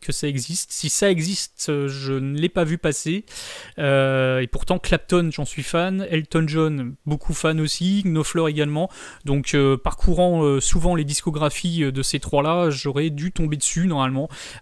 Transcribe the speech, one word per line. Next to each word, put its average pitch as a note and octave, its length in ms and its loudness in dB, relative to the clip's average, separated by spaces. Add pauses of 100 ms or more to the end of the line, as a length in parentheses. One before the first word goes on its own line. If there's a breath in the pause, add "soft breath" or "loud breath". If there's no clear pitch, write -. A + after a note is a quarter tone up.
que - 120 -6
ça - 160 -2
existe. C#3+ 440 -4
Si - 160 -6
ça G3+ 220 2
existe, F3 580 -4
euh, C#3+ 200 -2
je C3+ 260 -6
ne C3+ 240 -4
l'ai E3+ 100 0
pas F3 160 0
vu D#3+ 140 -2
passer. D#3+ 480 -2 (520 loud breath)
Euh, C3+ 600 2
et B2+ 80 0
pourtant, - 320 0
Clapton, E3+ 520 2
j'en D3 140 -6
suis - 200 -8
fan. F#3 440 -2
Elton D#3+ 380 0
John, D3 480 0 (100)
beaucoup D3+ 300 -2
fan D#3+ 260 0
aussi. F3+ 460 0
Knopfler D#3+ 420 2
également. D3+ 400 0 (380 loud breath)
Donc, C#3 260 0
euh, C#3 240 6
parcourant, F3 680 4
euh, C#3 180 4
souvent F3 340 4
les D#3 100 2
discographies, D3+ 800 -2
euh, C3+ 80 2
de C3 100 -2
ces C#3 160 -2
trois-là, D#3 520 2
j'aurais C#3+ 400 -2
dû D3+ 200 -4
tomber D3+ 280 0
dessus, E3+ 300 0
normalement. C3+ 420 0 (320 loud breath)